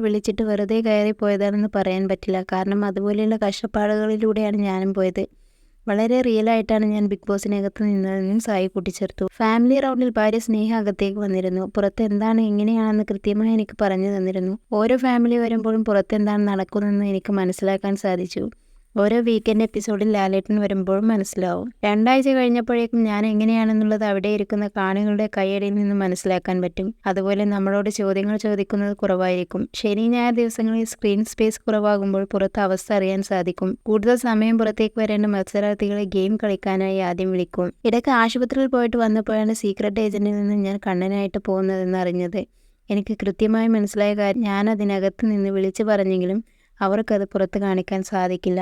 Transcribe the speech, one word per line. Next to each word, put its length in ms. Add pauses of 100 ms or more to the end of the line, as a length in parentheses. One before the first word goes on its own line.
വിളിച്ചിട്ട് 420
വെറുതെ 380
കയറി 340
പോയതാണെന്ന് 560
പറയാൻ 340
പറ്റില്ല. 300 (100)
കാരണം 380
അതുപോലെയുള്ള 560
കഷ്ടപ്പാടുകളിലൂടെയാണ് 1200
ഞാനും 320
പോയത്. 240 (680)
വളരെ 300 (100)
റിയൽ 260
ആയിട്ടാണ് 400
ഞാൻ 180
ബിഗ് 180
ബോസിനകത്ത് 540
നിന്നതെന്നും 640
സായി 260
കൂട്ടിച്ചേർത്തു. 540 (120)
ഫാമിലി 460
റൗണ്ടിൽ 320
ഭാര്യ 300
സ്നേഹ 340
അകത്തേക്ക് 440
വന്നിരുന്നു. 380 (140)
പുറത്ത് 320
എന്താണ് 420
എങ്ങനെയാണെന്ന് 640
കൃത്യമായി 460
എനിക്ക് 240
പറഞ്ഞു 340
തന്നിരുന്നു. 360 (280)
ഓരോ 240
ഫാമിലി 400
വരുമ്പോഴും 460
പുറത്ത് 280
എന്താണ് 320
നടക്കുന്നതെന്ന് 640
എനിക്ക് 280
മനസ്സിലാക്കാൻ 540 (100)
സാധിച്ചു. 400 (500)
ഓരോ 220 (100)
വീക്കെൻഡ് 400
എപ്പിസോഡിൽ 480
ലാലേട്ടൻ 480
വരുമ്പോഴും 480
മനസ്സിലാവും. 540 (200)
രണ്ടാഴ്ച 500
കഴിഞ്ഞപ്പോഴേക്കും 720
ഞാൻ 140 (100)
എങ്ങനെയാണെന്നുള്ളത് 800
അവിടെ 260
ഇരിക്കുന്ന 300 (120)
കാണികളുടെ 480 (120)
കയ്യടിയിൽ 420
നിന്ന് 240
മനസ്സിലാക്കാൻ 600
പറ്റും. 240 (220)
അതുപോലെ 340 (100)
നമ്മളോട് 440
ചോദ്യങ്ങൾ 480
ചോദിക്കുന്നത് 560
കുറവായിരിക്കും. 600 (160)
ശനി 340
ഞായർ 260
ദിവസങ്ങളിൽ 540
സ്ക്രീൻ 260 (120)
സ്പേസ് 340
കുറവാകുമ്പോൾ 580 (120)
പുറത്ത് 320
അവസ്ഥ 200 (120)
അറിയാൻ 220 (100)
സാധിക്കും. 400 (120)
കൂടുതൽ 340 (100)
സമയം 340
പുറത്തേക്ക് 420
വരേണ്ട 320
മത്സരാർത്ഥികളെ 800
ഗെയിം 180 (120)
കളിക്കാനായി 540 (120)
ആദ്യം 240
വിളിക്കും. 340 (160)
ഇടയ്ക്ക് 280 (100)
ആശുപത്രിയിൽ 540
പോയിട്ട് 280
വന്നപ്പോഴാണ് 560
സീക്രട്ട് 460
ഏജന്റിൽ 320
നിന്ന് 200 (100)
ഞാൻ 80 (100)
കണ്ണനായിട്ട് 520 (100)
പോകുന്നതെന്ന് 560
അറിഞ്ഞത്. 360 (480)
എനിക്ക് 320
കൃത്യമായി 560
മനസ്സിലായ 360 (100)
കാര്യം 280
ഞാൻ 140 (100)
അതിനകത്ത് 580
നിന്ന് 160 (100)
വിളിച്ചു 320
പറഞ്ഞെങ്കിലും 500 (380)
അവർക്കത് 440 (100)
പുറത്ത് 300
കാണിക്കാൻ 440
സാധിക്കില്ല. 540